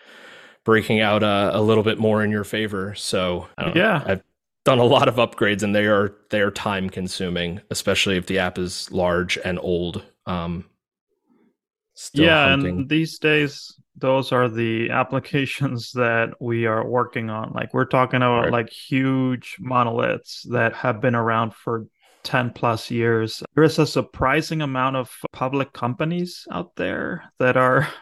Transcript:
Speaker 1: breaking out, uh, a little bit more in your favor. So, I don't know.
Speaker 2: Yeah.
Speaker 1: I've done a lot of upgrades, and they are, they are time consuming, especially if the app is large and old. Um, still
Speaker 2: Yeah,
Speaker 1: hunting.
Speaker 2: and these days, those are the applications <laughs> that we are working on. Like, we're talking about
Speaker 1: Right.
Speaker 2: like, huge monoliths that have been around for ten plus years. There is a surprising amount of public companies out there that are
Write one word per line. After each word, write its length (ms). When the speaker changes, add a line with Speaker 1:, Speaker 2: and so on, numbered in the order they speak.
Speaker 1:
breaking 360
out, 220
uh, 300
a 80
little 220
bit 160
more 240
in 80
your 120
favor. 520
So, 520
I 80
don't 100
know. 60
Speaker 2:
Yeah. 240
Speaker 1:
I've 180
done 140
a 60
lot 220
of 80
upgrades, 480
and 120
they 120
are, 280
they 100
are 100
time 380
consuming, 720
especially 460
if 100
the 120
app 180
is 340
large 540
and 160
old. 420
Um, 400
still 320
Speaker 2:
Yeah, 240
Speaker 1:
hunting. 300
Speaker 2:
and 100
these 300
days, 560
those 360
are 180
the 400
applications 1000
<laughs> 40
that 340
we 260
are 220
working 420
on. 240
Like, 200
we're 120
talking 320
about 260
Speaker 1:
Right. 80
Speaker 2:
like, 180
huge 920
monoliths 920
that 220
have 280
been 140
around 380
for 320
ten 280
plus 380
years. 540
There 120
is 140
a 60
surprising 760
amount 340
of 160
public 400
companies 760
out 280
there 480
that 180
are 300